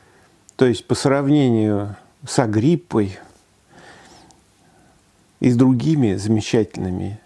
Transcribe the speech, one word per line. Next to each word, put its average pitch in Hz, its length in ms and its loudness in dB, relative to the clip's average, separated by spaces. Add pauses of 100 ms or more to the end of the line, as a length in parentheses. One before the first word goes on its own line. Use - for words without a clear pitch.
(560)
То 131 100 2
есть 113 200 -2
по 123 80 -2
сравнению 120 1040 0 (280)
с - 140 -8
Агриппой 110 800 0 (2250)
и 127 100 2
с 120 60 2
другими 127 580 2
замечательными 101 1120 -4